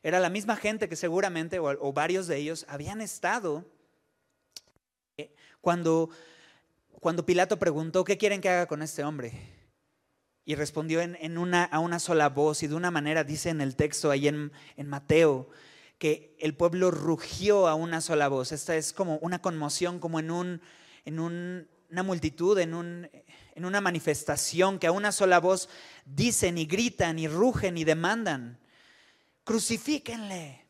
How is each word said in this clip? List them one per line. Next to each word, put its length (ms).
Era 180
la 80
misma 280
gente 320
que 80
seguramente, 600
o, 80
o 260
varios 340
de 100
ellos, 320
habían 320
estado, 640
eh, 180
cuando, 500
cuando 240
Pilato 340
preguntó, 460
"¿Qué 140
quieren 240
que 80
haga 160
con 160
este 200
hombre?". 300
Y 120
respondió 440
en, 200
en 180
una, 260
a 140
una 200
sola 300
voz 340
y 40
de 80
una 160
manera, 340
dice 240
en 140
el 140
texto 340
ahí 180
en, 240
en 120
Mateo, 600
que 420
el 160
pueblo 360
rugió 760
a 80
una 280
sola 260
voz. 240
Esta 240
es 160
como 260
una 220
conmoción, 600
como 180
en 120
un, 300
en 120
un, 480
una 120
multitud, 560
en 160
un, 340
en 100
una 160
manifestación 1000
que 100
a 40
una 200
sola 280
voz 300
dicen 540
y 80
gritan 520
y 100
rugen 500
y 60
demandan, 720
"Crucifíquenle". 1300